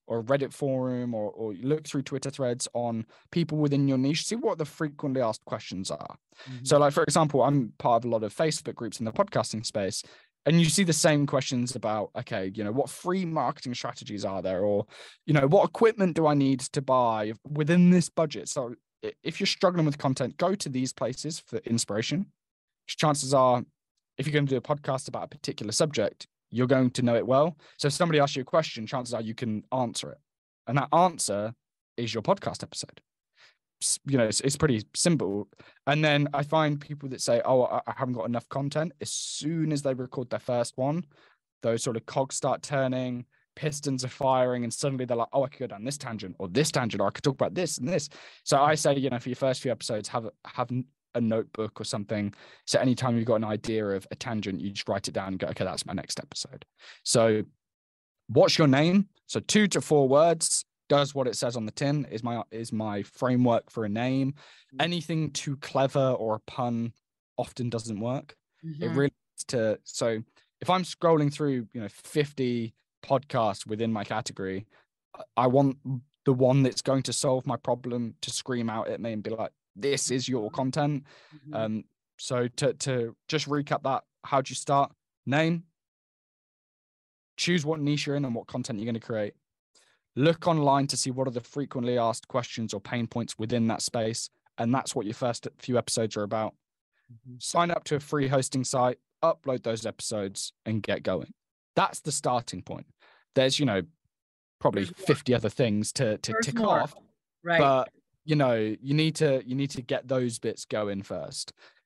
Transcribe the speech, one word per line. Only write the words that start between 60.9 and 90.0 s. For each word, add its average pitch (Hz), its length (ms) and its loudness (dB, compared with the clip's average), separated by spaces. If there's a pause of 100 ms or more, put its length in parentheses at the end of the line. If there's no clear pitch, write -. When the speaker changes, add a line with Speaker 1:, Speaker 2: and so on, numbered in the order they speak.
Speaker 1:
what 135 120 0
it 110 100 -2
says 120 200 -2
on 113 100 -4
the 107 60 -8
tin, 143 400 0
is 110 100 -6
my, 117 200 -4 (100)
is 113 200 -10
my 107 300 -4
framework 123 680 2
for 113 140 -6
a 107 40 -4
name. 131 440 -2
Speaker 2:
Mm-hmm. - 500 -12
Speaker 1:
Anything 160 500 -2
too 139 240 -6
clever 135 540 0
or 107 260 -2
a - 40 -6
pun 117 520 -4 (440)
often 123 340 -4
doesn't 113 280 -6
work. 120 380 -6 (260)
It 160 200 -10
Speaker 2:
Mm-hmm. 117 140 -2
Speaker 1:
really 143 160 4 (240)
is - 120 -10
to, 110 340 0
so 113 400 -2 (380)
if - 100 -2
I'm 185 140 2
scrolling 156 480 2
through, 135 400 -2
you 123 80 -10
know, 104 80 -8
fifty 123 840 -2 (300)
podcasts 120 640 0
within 113 260 -2
my 104 120 -2
category, 95 640 -6 (500)
I, - 60 -14 (140)
I 123 120 4
want 135 300 4 (460)
the 139 80 4
one 131 300 6
that's 127 200 2
going 135 220 2
to 123 80 -6
solve 131 340 0
my 123 100 -2
problem 120 640 -4
to - 80 -8
scream 120 400 -4
out 110 180 -4
at 98 120 -6
me 113 120 -6
and 107 120 -6
be 110 60 -6
like, 110 200 -4 (240)
"This 135 360 -2
is 123 180 -2
your 120 200 -2
Speaker 2:
Mm-hmm. - 80 -14
Speaker 1:
content." 143 480 0 (300)
Speaker 2:
Mm-hmm. 147 200 -16
Speaker 1:
Um, 110 300 -4 (340)
so 123 280 -2
to, 123 280 -2
to 120 420 -4 (100)
just 147 220 -2
recap 147 340 -2
that, 135 220 -2 (180)
how 139 180 0
do 135 100 -4
you 131 60 -8
start? 139 360 2 (340)
Name. 160 380 0 (1700)
Choose 170 300 0
what 156 140 -2
niche 147 260 -2
you're 143 100 -2
in 143 80 -2
and 123 100 -4
what 117 120 -8
content 123 320 -8
you're 107 80 -6
gonna 117 140 -4
create. 107 340 -6 (840)